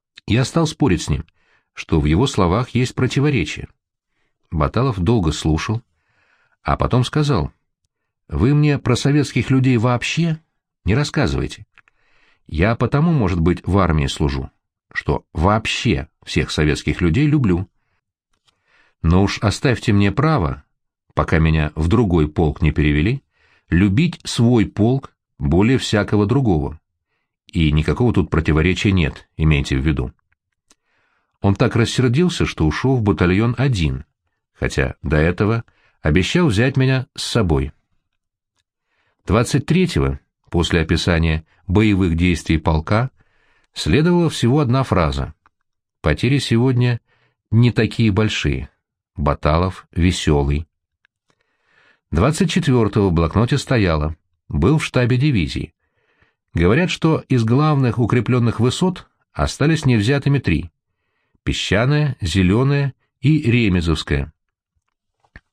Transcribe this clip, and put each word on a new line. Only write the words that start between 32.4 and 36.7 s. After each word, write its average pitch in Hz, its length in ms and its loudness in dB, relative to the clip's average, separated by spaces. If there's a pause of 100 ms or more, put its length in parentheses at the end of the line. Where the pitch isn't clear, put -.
что - 200 0
ушёл 127 300 0
в 120 80 0
батальон 101 540 2
один, 87 480 -2 (480)
хотя 65 500 -4
до 76 140 0
этого 98 480 0 (360)
обещал 92 460 2
взять 123 300 0